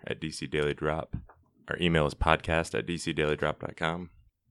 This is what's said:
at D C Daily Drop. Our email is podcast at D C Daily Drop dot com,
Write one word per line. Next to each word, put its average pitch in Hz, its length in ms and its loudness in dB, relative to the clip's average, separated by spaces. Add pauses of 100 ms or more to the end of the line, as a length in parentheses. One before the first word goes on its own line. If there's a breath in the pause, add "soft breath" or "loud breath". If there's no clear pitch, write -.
at - 140 -6
D 82 100 -6
C 76 160 -8
Daily 73 280 0
Drop. 76 420 -2 (500)
Our - 140 -4
email 82 260 4
is 67 80 -2
podcast 80 640 2
at 57 80 -2
D 85 120 -4
C 82 140 -4
Daily 76 220 2
Drop 76 240 -2
dot - 180 -10
com, 85 340 -4 (400)